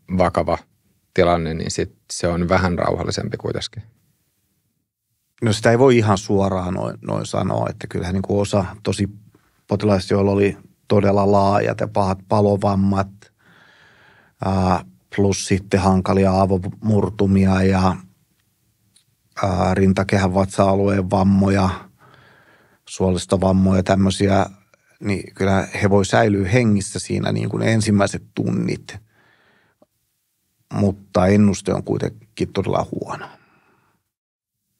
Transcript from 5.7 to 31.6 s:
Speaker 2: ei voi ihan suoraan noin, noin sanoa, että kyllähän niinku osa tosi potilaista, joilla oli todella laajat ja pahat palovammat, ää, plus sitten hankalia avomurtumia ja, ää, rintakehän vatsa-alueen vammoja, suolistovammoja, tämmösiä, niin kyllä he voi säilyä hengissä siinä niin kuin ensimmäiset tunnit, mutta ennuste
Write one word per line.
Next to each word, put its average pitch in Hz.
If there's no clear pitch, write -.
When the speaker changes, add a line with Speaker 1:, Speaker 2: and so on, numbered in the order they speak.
Speaker 2:
ei 127
voi 127
ihan 104
suoraan 95
noin, 57
noin 53
sanoa, 55
että -
kyllähän 87
niinku 98
osa 101
tosi 101
potilaista, 101
joilla 101
oli 101
todella 101
laajat 104
ja 110
pahat 98
palovammat, 98
ää, 92
plus 98
sitten 95
hankalia 95
avomurtumia 95
ja, 95
ää, 92
rintakehän 95
vatsa-alueen 98
vammoja, 98
suolistovammoja, 95
tämmösiä, 98
niin 98
kyllä 98
he 104
voi 98
säilyä 101
hengissä 104
siinä 101
niin 110
kuin -
ensimmäiset 104
tunnit, -
mutta 98
ennuste 101